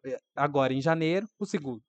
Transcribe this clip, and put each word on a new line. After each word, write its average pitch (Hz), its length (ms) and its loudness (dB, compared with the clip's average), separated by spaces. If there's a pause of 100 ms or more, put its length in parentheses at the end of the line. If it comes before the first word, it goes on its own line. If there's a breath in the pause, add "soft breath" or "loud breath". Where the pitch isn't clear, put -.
eh, 127 140 -6 (180)
agora 139 380 2
em 135 80 0
janeiro, 165 440 2 (120)
o 202 80 -4
segundo 135 420 -4